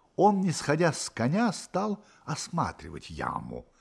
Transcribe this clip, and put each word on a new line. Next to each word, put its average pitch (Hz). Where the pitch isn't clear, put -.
он, 196
не 185
сходя 160
с -
коня, 180
стал 196
осматривать 120
яму. 62